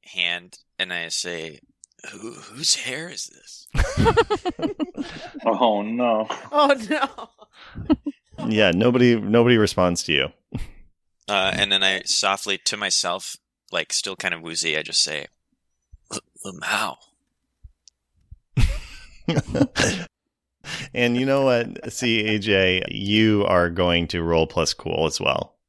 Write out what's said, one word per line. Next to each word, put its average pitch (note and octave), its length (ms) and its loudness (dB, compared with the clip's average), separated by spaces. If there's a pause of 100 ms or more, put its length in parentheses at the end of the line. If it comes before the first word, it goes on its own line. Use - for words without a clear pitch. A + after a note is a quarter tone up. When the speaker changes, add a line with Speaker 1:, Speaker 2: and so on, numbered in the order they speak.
Speaker 1:
hand F2 540 -6 (220)
and F#2 140 -4
I E2+ 160 -6
say, D#2+ 500 -8 (520)
"Who, G#2+ 220 -14
whose - 420 -4
hair C#3+ 340 -8
is - 180 -14
this?" - 460 -20
<laughs> A4+ 760 2 (960)
Speaker 2:
Oh, A2 360 2
no. A2+ 460 -2 (240)
Speaker 3:
Oh, D4 220 4 (160)
no. - 1600 -6
Speaker 4:
Yeah, G#2+ 220 4
nobody, A#2+ 480 4
nobody A#2 380 4
responds F#2 460 2
to E2+ 100 -2
you. C#2 140 2 (1000)
Speaker 1:
Uh, F#2+ 280 0
and G2 160 0
then G2 120 0
I F#2+ 220 0
softly G2 600 -2
to - 120 -2
myself F#2+ 580 -4 (360)
like, E2 220 -4
still G2 220 -6
kind F2+ 180 -4
of E2 80 -10
woozy, E2 360 -4
I D#2 60 -4
just - 200 0
say, D2+ 240 -6 (840)
"L-, - 80 -8 (260)
Lamau." G2 500 -6 (2250)
Speaker 4:
<laughs> - 800 -2 (880)
And A#2+ 220 2
you B2+ 100 0
know C3+ 180 2
what, A#2 500 0
C A2+ 320 0
A G#2+ 140 2
J, F#2+ 500 4
you G#2 580 4
are F2 220 4
going E2+ 380 2
to F2 140 -2
roll E2 260 2
plus - 260 -2
cool D#2+ 320 -4
as - 140 -2
well. - 360 -2 (140)